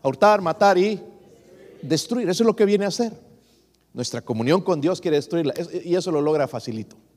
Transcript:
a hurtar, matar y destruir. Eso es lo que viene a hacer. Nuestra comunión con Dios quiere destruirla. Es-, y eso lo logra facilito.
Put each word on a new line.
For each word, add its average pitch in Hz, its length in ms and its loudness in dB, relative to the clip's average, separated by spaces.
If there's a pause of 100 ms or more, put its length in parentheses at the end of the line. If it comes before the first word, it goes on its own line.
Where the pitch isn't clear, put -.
a 139 40 0
hurtar, 202 340 4
matar 180 360 4
y 196 240 0 (800)
destruir. 170 480 -2
Eso 185 140 0
es 226 40 4
lo 214 80 2
que 208 100 2
viene 202 200 2
a 196 40 -2
hacer. 226 220 -4 (800)
Nuestra 123 300 -8
comunión 127 400 0
con 170 180 -2
Dios 170 220 -2
quiere 151 160 0
destruirla. 147 400 -2
Es-, 170 260 -8
y 175 120 -2
eso 180 160 -2
lo 147 100 0
logra 151 260 0
facilito. 110 480 -10 (220)